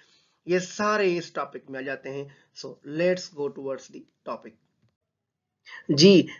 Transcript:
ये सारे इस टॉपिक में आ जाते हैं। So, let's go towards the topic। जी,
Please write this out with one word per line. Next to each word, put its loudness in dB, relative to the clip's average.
ये 2
सारे 0
इस -8
टॉपिक -10
में -10
आ -10
जाते -8
हैं। -10
So, -14
let's 0
go -6
towards -8
the -18
topic। -12
जी, 8